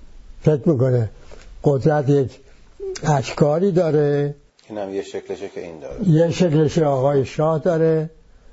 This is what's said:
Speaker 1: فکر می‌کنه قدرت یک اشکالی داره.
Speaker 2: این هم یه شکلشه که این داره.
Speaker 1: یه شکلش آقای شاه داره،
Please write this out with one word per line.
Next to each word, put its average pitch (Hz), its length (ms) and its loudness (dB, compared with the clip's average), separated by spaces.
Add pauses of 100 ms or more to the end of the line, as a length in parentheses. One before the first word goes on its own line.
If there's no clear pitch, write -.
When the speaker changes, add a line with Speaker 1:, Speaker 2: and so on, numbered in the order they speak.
(420)
Speaker 1:
فکر 151 280 2
می‌کنه 123 400 2 (540)
قدرت 147 460 2
یک 143 300 0 (640)
اشکالی 156 680 0
داره. 147 640 0 (340)
Speaker 2:
این 107 80 -12
هم 98 120 -6
یه 98 120 -4
شکلشه 95 480 -10
که - 120 -14
این 85 180 -14
داره. - 300 -4
Speaker 1:
یه 165 220 4
شکلش 156 460 2
آقای 139 480 2
شاه 156 340 0
داره، 160 500 0 (440)